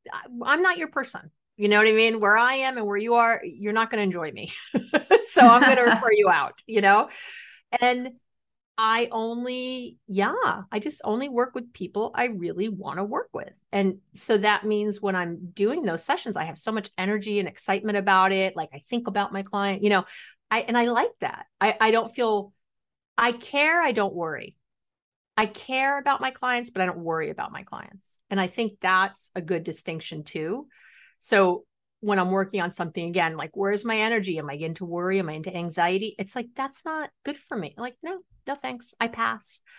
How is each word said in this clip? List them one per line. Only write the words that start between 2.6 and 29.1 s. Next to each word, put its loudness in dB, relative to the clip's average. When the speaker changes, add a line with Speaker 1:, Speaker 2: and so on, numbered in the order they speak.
Speaker 1:
and -4
where -2
you 0
are, 4
you're -6
not 2
gonna 0
enjoy -2
me. -12
<laughs> 0
So 8
I'm 12
gonna 6
Speaker 2:
<laughs> 6
Speaker 1:
refer 2
you 6
out, 0
you -2
know? 6
And 0
I 2
only, -6
yeah, 0
I -4
just -8
only -2
work -2
with -10
people -6
I 0
really -4
wanna -6
work -6
with. -12
And 2
so 2
that 2
means -2
when 0
I'm -6
doing 0
those -4
sessions, -4
I -4
have -10
so -6
much -6
energy -2
and -2
excitement -2
about 4
it. 0
Like, -8
I -18
think -8
about -4
my -6
client, -4
you 4
know, 4
I, 0
and -2
I 4
like 0
that. -8
I, 2
I 4
don't 2
feel, -2
I 2
care. 0
I 2
don't -2
worry. -8
I 4
care -2
about 0
my -2
clients, -4
but -2
I 2
don't -2
worry -4
about -8
my -14
clients. -18
And 0
I 0
think -6
that's 0